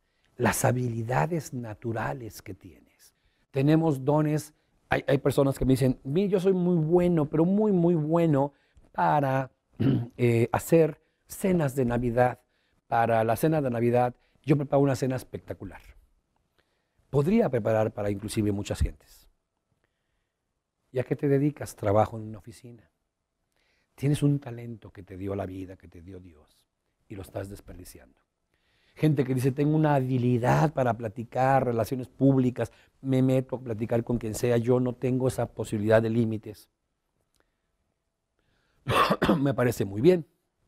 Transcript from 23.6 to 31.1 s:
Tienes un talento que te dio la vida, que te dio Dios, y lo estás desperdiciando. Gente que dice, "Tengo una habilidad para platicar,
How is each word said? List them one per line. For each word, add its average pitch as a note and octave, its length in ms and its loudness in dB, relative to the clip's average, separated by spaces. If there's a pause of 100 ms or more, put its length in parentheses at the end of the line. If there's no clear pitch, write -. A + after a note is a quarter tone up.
Tienes C#3+ 300 -2
un C#3+ 160 0
talento A#2 520 -16
que G2 120 -20
te F#2+ 120 -20
dio G2 200 -8
la G2 100 -6
vida, F#2+ 320 -14
que F#2 100 -20
te F2 140 -20
dio F#2 180 -20
Dios, - 480 -20 (400)
y A2+ 60 -18
lo F#2+ 80 -14
estás G2 280 -12
desperdiciando. - 680 -20 (760)
Gente D3 280 2
que C3 120 -2
dice, B2+ 160 0
"Tengo D3 240 0
una D#3 180 2
habilidad C3 800 2
para B2 220 0
platicar, B2 680 0